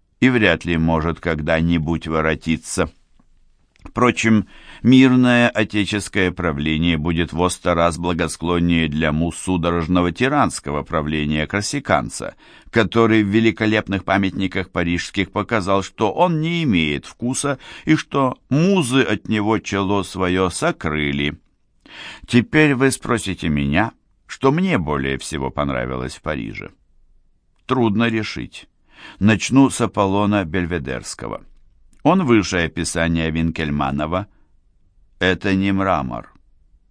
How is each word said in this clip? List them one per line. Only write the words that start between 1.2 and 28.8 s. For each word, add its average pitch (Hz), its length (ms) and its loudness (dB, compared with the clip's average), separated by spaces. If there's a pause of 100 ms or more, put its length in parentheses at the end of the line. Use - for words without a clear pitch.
когда-нибудь 82 880 0
воротиться. 80 840 -2 (920)
Впрочем, 110 640 2 (340)
мирное 127 640 6
отеческое 101 800 -2
правление 78 680 0
будет 82 340 -2
во 87 160 2
сто 87 260 -2
раз 85 220 2
благосклоннее 85 920 0
для 76 240 0
муз 82 260 -2
судорожного 87 760 0
тиранского 101 680 -2
правления 76 640 -2
корсиканца, 92 880 -4 (360)
который 110 520 4
в 101 60 0
великолепных 107 760 0
памятниках 95 640 -2
парижских 87 600 -4
показал, 98 520 -2
что 107 300 -4
он 170 280 0
не 165 240 -2
имеет 80 420 0
вкуса 131 520 -6 (280)
и 160 80 4
что 139 420 -2 (140)
музы 147 500 2
от - 280 -2
него 107 300 0
чело 98 440 -2
своё 92 480 0
сокрыли. 76 880 -2 (880)
Теперь 143 480 4
вы 131 160 2
спросите 104 580 -4
меня, 76 440 0 (340)
что - 260 0
мне 175 240 0
более 71 420 -2
всего 67 320 -6
понравилось 64 640 -4
в - 40 -20
Париже. 55 520 -8 (920)
Трудно 117 460 2
решить. - 580 -8 (500)